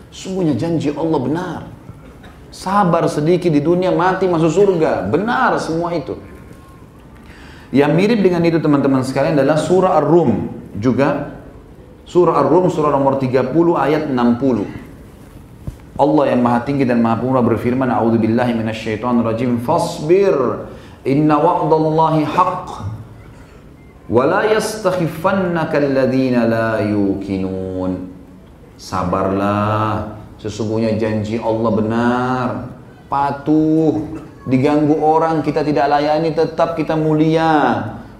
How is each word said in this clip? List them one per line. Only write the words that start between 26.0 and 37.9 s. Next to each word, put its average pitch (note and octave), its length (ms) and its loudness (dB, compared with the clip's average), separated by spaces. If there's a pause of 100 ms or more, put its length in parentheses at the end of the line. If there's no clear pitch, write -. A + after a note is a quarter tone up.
la A2+ 400 0
yuqinun." F#2+ 1300 -2 (640)
Sabarlah, G2+ 1400 -2 (240)
sesungguhnya A2 560 -2
janji G#2+ 420 -2
Allah A2+ 320 -2
benar. A#2+ 760 0 (600)
Patuh, D#3 960 0 (480)
diganggu D3 480 4
orang D#3 480 2
kita D3+ 160 0
tidak D3 320 2
layani, D3+ 400 2
tetap D#3+ 420 0
kita D#3+ 220 -2
mulia. D#3 1000 2 (260)